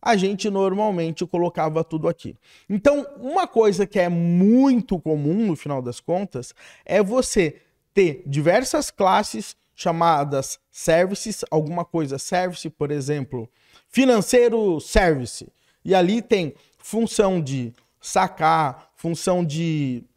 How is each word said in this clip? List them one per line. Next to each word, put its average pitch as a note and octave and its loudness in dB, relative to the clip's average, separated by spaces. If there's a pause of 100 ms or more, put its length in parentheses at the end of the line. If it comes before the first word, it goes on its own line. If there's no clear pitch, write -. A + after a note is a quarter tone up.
a A#3 4
gente G3 -2
normalmente F#3+ -2
colocava E3 -2
tudo D#3+ -4
aqui. - -10 (340)
Então, C4+ 2 (140)
uma E4 -2
coisa G3+ 2
que - -4
é F3 2
muito F#3+ 4
comum, D#3 -2
no E3+ -2
final C#3 -8
das A#2+ -10
contas, F3 -6 (300)
é G3 0
você G3+ 0 (320)
ter E3+ 2
diversas E3 0
classes G3 -2 (180)
chamadas D3+ -2 (100)
services, F#3 0
alguma E3 -2
coisa C#3+ -4
service, F3+ -4
por D3 -6
exemplo, C3+ -6 (380)
financeiro A#3 4
service. D#3 0 (380)
E F#3 2
ali F#3+ 2
tem F#3 0 (240)
função G#3 0
de C3 -6 (280)
sacar, D#3+ 0
função F3 -2
de D3+ -4 (140)